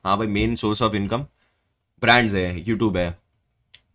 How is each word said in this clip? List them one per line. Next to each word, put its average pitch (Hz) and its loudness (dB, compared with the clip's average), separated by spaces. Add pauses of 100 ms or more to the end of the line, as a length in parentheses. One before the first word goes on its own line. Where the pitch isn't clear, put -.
हाँ 98 2
भाई, 110 -2
मेन 107 0
source 107 -2
of 107 2
income 104 -4 (760)
ब्रांड्स 117 4
है, 90 -4
YouTube 107 0
है, 87 -2 (760)